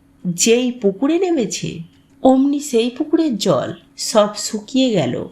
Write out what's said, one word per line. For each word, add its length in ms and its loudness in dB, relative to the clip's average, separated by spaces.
যেই 440 2
পুকুরে 480 0
নেমেছে, 600 -2
অমনি 360 4
সেই 300 0
পুকুরের 480 -2
জল 360 0
সব 300 2
শুকিয়ে 520 -2
গেল 420 -2